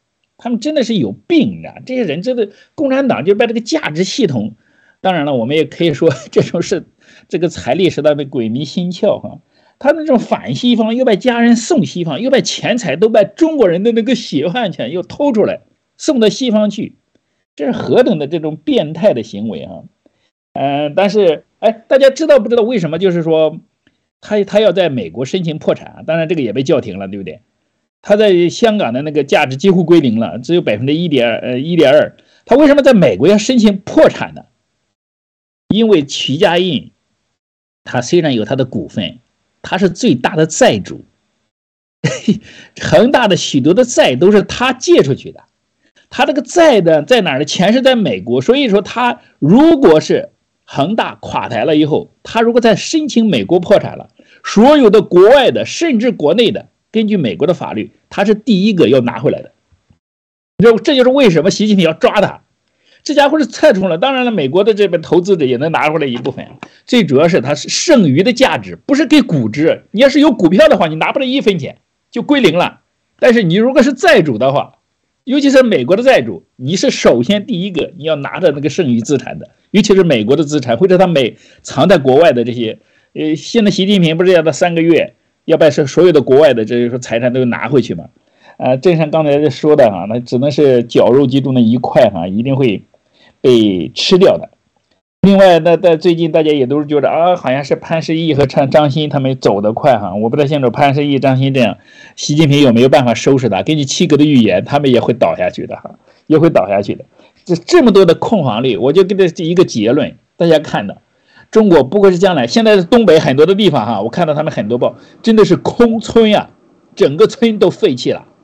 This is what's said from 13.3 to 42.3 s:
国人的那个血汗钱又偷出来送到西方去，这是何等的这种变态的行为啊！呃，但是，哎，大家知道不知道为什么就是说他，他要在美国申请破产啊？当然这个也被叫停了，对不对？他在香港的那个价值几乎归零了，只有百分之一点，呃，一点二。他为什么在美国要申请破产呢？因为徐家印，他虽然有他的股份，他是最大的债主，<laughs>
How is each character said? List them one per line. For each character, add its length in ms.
国 120
人 140
的 100
那 80
个 120
血 360
汗 240
钱 180
又 120
偷 280
出 140
来 160
送 220
到 80
西 240
方 180
去， 260
这 100
是 60
何 320
等 160
的 80
这 120
种 180
变 340
态 220
的 100
行 240
为 160
啊！ 200
呃， 360
但 200
是， 360
哎， 120
大 100
家 120
知 180
道 120
不 100
知 80
道 60
为 140
什 120
么 100
就 120
是 120
说 340
他， 240
他 160
要 140
在 160
美 200
国 140
申 200
请 160
破 160
产 120
啊？ 180
当 120
然 100
这 80
个 60
也 100
被 120
叫 180
停 180
了， 80
对 100
不 60
对？ 160
他 160
在 320
香 280
港 140
的 100
那 100
个 120
价 220
值 100
几 140
乎 160
归 160
零 180
了， 200
只 160
有 60
百 160
分 100
之 60
一 140
点， 300
呃， 220
一 180
点 140
二。 260
他 120
为 100
什 80
么 60
在 120
美 220
国 120
要 100
申 220
请 200
破 300
产 240
呢？ 100
因 180
为 200
徐 300
家 200
印， 340
他 180
虽 200
然 140
有 100
他 100
的 100
股 220
份， 320
他 160
是 120
最 260
大 220
的 80
债 340
主， 240
<laughs> 800